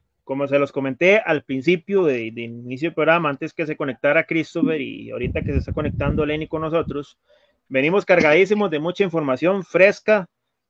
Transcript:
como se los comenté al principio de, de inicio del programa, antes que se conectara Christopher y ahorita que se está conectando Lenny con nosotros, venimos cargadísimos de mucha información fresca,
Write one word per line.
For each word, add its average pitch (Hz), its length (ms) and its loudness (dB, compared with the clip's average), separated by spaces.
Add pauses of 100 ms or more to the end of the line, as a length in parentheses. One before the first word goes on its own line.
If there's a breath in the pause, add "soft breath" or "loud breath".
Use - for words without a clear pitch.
(240)
como 139 240 -4
se 139 100 2
los 143 140 0
comenté 147 460 2
al 165 260 -2
principio 170 600 0
de, 120 280 -2
de 117 100 -10
inicio 123 460 -8
del 160 60 -8
programa, 160 340 2
antes 143 240 -6
que 165 140 -6
se 147 100 -6
conectara 147 500 0
Christopher 160 540 -2
y 113 300 -12
ahorita 120 320 -6
que 160 100 -6
se 139 60 -2
está - 140 -4
conectando 151 540 -2
Lenny 151 220 -6
con 156 140 -6
nosotros, 151 560 -6 (500)
venimos 156 360 2
cargadísimos 185 680 4
de 151 100 -2
mucha 175 240 -2
información 165 600 0
fresca, 196 640 4 (420)